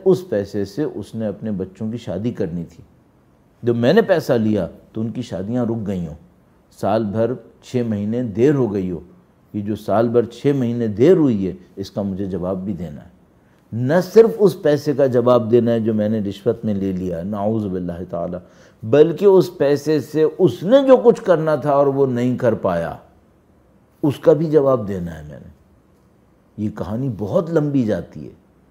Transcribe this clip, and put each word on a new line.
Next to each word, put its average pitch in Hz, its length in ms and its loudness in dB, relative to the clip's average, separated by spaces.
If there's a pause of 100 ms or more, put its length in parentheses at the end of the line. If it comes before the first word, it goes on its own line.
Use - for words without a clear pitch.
اس - 240 2
پیسے 101 360 -4
سے 151 180 -8
اس - 320 -8
نے 113 120 -6
اپنے 104 240 -8
بچوں 98 400 -8
کی 120 60 -8
شادی 107 340 -6
کرنی 87 340 -6
تھی۔ - 200 -20 (800)
جب 117 140 0
میں 120 160 2
نے 220 100 6
پیسہ 165 300 0
لیا 107 340 0 (260)
تو 110 80 -8
ان 113 100 -4
کی 120 120 -8
شادیاں 110 420 -4
رک 113 220 -4
گئی 90 200 -4
ہوں، 76 80 -10 (560)
سال 110 340 -2
بھر 110 280 -2 (300)
چھ 123 260 -4
مہینے 107 340 -2
دیر 120 320 2
ہو 120 180 0
گئی 92 180 -2
ہو، 80 100 -6 (520)
یہ 107 100 -4
جو 104 140 -6
سال 107 320 0
بھر 117 160 2
چھ 139 340 -2
مہینے 117 280 -2
دیر 120 300 4
ہوئی 113 320 2
ہے 85 40 -6 (240)
اس 98 140 -10
کا 107 120 -6
مجھے 98 220 -4
جواب 92 400 -4
بھی 104 80 -6
دینا 76 320 -10
ہے۔ - 120 -20 (560)
نہ 127 200 -2 (100)
صرف 220 360 6
اس 190 240 2
پیسے 147 300 0
کا 135 140 4
جواب 120 440 4
دینا 117 220 4
ہے 117 80 0
جو 110 140 0
میں 107 140 0
نے 110 120 -2
رشوت 101 440 -4
میں 107 100 -2
لے 98 180 -2
لیا، 90 300 -6
نعوذ 104 440 -4
باللہ 90 440 -6
تعالی، 87 260 -8 (460)
بلکہ 151 420 2
اس 190 340 4
پیسے 143 420 0
سے 156 260 -2 (120)
اس 151 240 0
نے 254 240 4
جو 262 100 8
کچھ 208 260 4
کرنا 160 320 2
تھا 143 180 -2
اور 143 140 4
وہ 139 200 2
نہیں 123 320 -2
کر 113 160 2
پایا 85 420 -4 (1080)
اس 143 160 0
کا 160 140 4
بھی 156 140 2
جواب 135 420 2
دینا 92 300 -6
ہے 76 40 -16
میں 71 160 -16
نے۔ - 120 -20 (1080)
یہ 107 140 -4
کہانی 110 380 -6 (100)
بہت 120 320 -2
لمبی 147 320 0
جاتی 87 420 -4
ہے، 53 80 -18 (380)